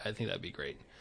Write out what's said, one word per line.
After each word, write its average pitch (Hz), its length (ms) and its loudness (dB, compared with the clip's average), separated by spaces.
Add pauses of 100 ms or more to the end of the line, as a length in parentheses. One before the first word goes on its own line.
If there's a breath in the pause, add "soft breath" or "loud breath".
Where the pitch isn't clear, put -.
I 110 80 4
think 110 160 2
that'd 92 120 2
be 90 120 -2
great. 69 260 -2 (220 loud breath)